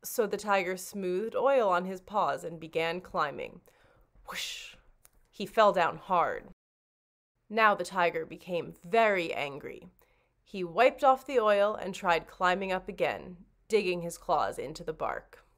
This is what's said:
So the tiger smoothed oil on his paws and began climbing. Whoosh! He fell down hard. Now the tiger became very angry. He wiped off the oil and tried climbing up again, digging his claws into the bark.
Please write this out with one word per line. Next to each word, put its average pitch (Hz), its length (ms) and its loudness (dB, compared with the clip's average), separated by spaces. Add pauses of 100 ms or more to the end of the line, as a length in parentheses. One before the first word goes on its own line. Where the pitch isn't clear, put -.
So 220 220 -2
the 196 120 -4
tiger 196 400 0
smoothed 190 580 -6
oil 233 340 4
on 180 160 2
his 185 140 -8
paws 170 440 -2
and 165 160 -10
began 165 420 -4
climbing. 147 600 -6 (680)
Whoosh! - 480 -10 (540)
He - 160 -8
fell 208 280 4
down 165 240 0
hard. 156 520 -2 (1000)
Now 214 260 4
the 180 80 -6
tiger 170 420 0
became 165 580 -8
very 190 500 2
angry. 143 560 -8 (540)
He 190 200 -10
wiped 214 400 2
off 262 240 4
the 269 120 2
oil 208 360 4
and - 180 -8
tried 170 340 0
climbing 190 440 0
up 185 160 -4
again, 156 500 -4 (300)
digging 180 340 2
his 170 160 -8
claws 139 400 -2
into 156 260 -10
the 165 100 -8
bark. - 500 -8 (140)